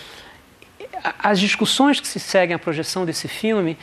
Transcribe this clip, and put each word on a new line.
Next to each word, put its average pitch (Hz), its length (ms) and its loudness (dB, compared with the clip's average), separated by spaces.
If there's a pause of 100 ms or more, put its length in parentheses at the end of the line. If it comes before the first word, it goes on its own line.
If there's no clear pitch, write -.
(1040)
a-, - 280 -2
as 196 100 4
discussões 240 580 4
que - 80 -8
se - 140 -8
seguem 180 340 2
à 160 40 -2
projeção 165 460 -4
desse 160 220 -4
filme 190 560 0